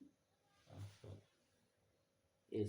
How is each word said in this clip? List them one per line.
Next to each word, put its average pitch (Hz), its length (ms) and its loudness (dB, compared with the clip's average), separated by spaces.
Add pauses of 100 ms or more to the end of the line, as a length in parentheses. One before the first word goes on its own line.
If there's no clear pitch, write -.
(640)
আপনার 101 520 -8 (1300)
এ 107 180 8